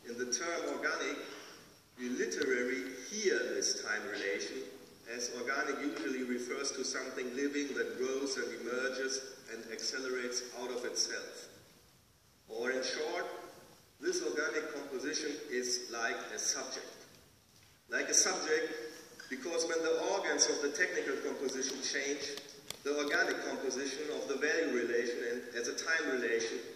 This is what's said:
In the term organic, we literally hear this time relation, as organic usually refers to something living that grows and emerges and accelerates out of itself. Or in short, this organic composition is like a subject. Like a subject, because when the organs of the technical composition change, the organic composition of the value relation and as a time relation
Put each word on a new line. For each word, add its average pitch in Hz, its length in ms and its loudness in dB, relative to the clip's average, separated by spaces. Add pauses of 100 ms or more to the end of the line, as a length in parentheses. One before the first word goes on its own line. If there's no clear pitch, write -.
In 233 100 -6
the 127 140 0
term 160 420 2
organic, 147 420 0 (800)
we 123 100 -2
literally 131 800 2 (180)
hear 208 300 4 (160)
this - 280 2
time 107 280 0
relation, 101 560 -2 (480)
as 123 240 -4
organic 139 420 0
usually 143 440 0
refers 123 480 0
to 131 120 -2
something 131 400 -2 (120)
living 143 400 2
that 117 220 0
grows 131 380 2
and 117 240 -2
emerges 127 760 -2 (160)
and 113 100 -8 (100)
accelerates 123 720 -2 (180)
out 127 100 -4
of 120 140 -2
itself. - 640 -2 (1000)
Or 120 240 0
in 131 100 2
short, 170 440 0 (760)
this 175 220 2
organic 151 520 0
composition 139 560 -2 (200)
is 123 420 0
like 117 260 0 (160)
a 107 40 -4
subject. - 520 -2 (1000)
Like 143 200 2
a 151 60 2
subject, 160 600 6 (560)
because 165 380 0
when 165 140 2
the 165 200 4 (100)
organs 156 380 4
of - 120 4
the 143 140 2
technical - 460 4
composition 131 600 0
change, 143 600 -2 (400)
the 147 160 2
organic 156 500 4
composition 135 560 -2 (160)
of 131 80 -4
the 139 80 0
value 147 400 4
relation 120 400 2 (160)
and 123 80 -2 (160)
as 127 120 -2
a 139 80 -2
time 156 440 2
relation 113 380 2 (180)